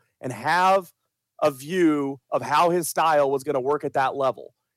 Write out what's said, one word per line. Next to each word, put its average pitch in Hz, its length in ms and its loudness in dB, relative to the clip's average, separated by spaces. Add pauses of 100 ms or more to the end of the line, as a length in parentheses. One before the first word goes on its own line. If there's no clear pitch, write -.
(220)
and 131 100 -10
have 175 640 0 (480)
a 151 100 2
view 147 680 -2 (100)
of 135 100 -2
how 147 280 2
his 175 180 0
style 156 420 2
was 135 140 -2
gonna 143 160 -2
work 143 240 -2
at 143 100 -6
that 131 220 -2
level, 131 400 -4 (220)